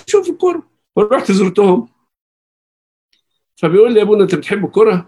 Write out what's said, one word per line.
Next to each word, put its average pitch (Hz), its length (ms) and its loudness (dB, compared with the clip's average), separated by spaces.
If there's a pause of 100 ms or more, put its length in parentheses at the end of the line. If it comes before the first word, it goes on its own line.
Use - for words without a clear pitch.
شوف 381 220 0
الكوره. 349 340 -4 (320)
فرحت 208 360 -2
زرتهم، 185 560 0 (1700)
فبيقول 202 380 2
لي: 214 60 2
"يا 208 40 2
ابونا 202 200 2
انت 180 120 0
بتحب 190 300 -6
الكوره؟" 208 300 0 (120)